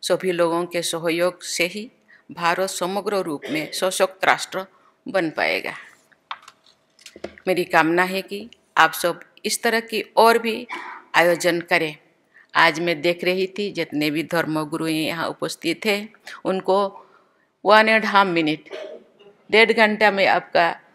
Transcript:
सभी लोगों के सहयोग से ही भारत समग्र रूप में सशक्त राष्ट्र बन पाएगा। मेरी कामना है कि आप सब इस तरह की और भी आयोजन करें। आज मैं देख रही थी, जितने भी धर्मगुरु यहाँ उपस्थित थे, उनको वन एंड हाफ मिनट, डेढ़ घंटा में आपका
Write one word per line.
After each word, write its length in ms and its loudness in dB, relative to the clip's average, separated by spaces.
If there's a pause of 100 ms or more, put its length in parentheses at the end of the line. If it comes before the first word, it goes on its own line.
सभी 300 -2
लोगों 340 0
के 160 -6
सहयोग 600 -4
से 220 -4
ही 260 -8 (420)
भारत 380 -2
समग्र 460 -4
रूप 340 -4
में 220 -6
सशक्त 520 -2
राष्ट्र 420 0 (420)
बन 220 -2
पाएगा। 440 -2 (1700)
मेरी 160 0
कामना 380 2
है 200 -2
कि 280 -14 (260)
आप 160 6
सब 280 -4 (240)
इस 180 -4
तरह 180 0
की 220 -6 (140)
और 220 8
भी 280 -4 (480)
आयोजन 460 2
करें। 360 -2 (580)
आज 260 4
मैं 200 -2
देख 240 0
रही 220 0
थी, 240 -6
जितने 400 -2
भी 120 -4
धर्मगुरु 640 -4
यहाँ 420 -4
उपस्थित 560 -6
थे, 240 -2 (360)
उनको 600 -2 (580)
वन 240 6
एंड 160 2
हाफ 220 4
मिनट, 420 -2 (840)
डेढ़ 220 6
घंटा 380 4
में 160 2
आपका 540 0 (140)